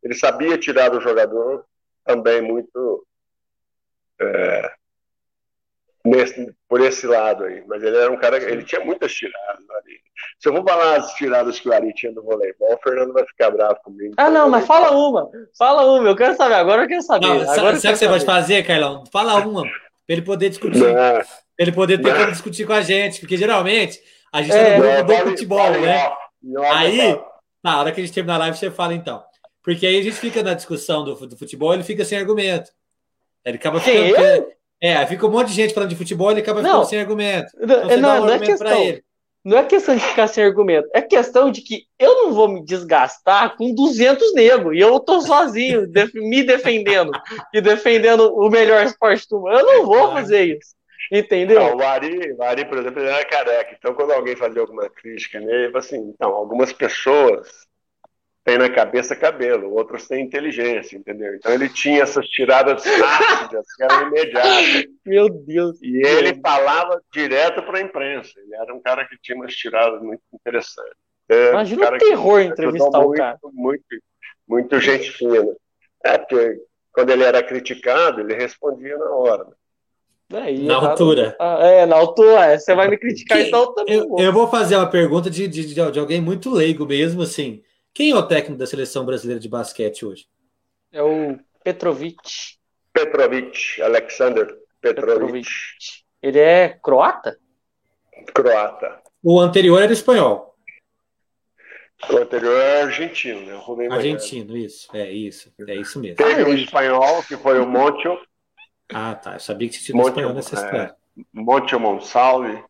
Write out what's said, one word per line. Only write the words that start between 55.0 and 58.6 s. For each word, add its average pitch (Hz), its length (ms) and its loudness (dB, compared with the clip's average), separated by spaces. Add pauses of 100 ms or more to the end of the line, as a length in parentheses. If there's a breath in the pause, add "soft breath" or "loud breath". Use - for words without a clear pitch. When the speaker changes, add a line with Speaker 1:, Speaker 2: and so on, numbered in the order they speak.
Speaker 1:
nele, 110 120 -6
ele 120 200 -2
falava 131 140 -4
assim: 110 280 -12
então, 101 200 -4
algumas 113 360 -2
pessoas - 960 0 (800)
têm 123 140 2
na 127 100 4